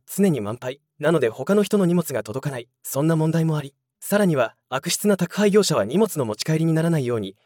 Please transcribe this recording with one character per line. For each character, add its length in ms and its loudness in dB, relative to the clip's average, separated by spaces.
常 240 2
に 80 0
満 160 -6
杯。 240 -10
な 120 0
の 80 2
で 80 2
他 260 -2
の 100 4
人 140 0
の 80 4
荷 80 2
物 200 0
が 100 -4
届 220 -8
か 40 -4
な 100 -10
い。 100 -16
そ 180 -4
ん 60 2
な 100 2
問 140 0
題 120 0
も 140 0
あ 40 -4
り。 120 -12
さ 200 0
ら 60 2
に 120 2
は、 180 0
悪 200 -4
質 200 -2
な 80 4
宅 180 -4
配 160 2
業 120 6
者 120 0
は 80 2
荷 140 -2
物 200 0
の 60 0
持 140 -6
ち 80 -8
帰 140 0
り 60 0
に 60 2
な 100 2
ら 80 0
な 80 2
い 80 -2
よ 120 -2
う 20 -2
に、 160 -8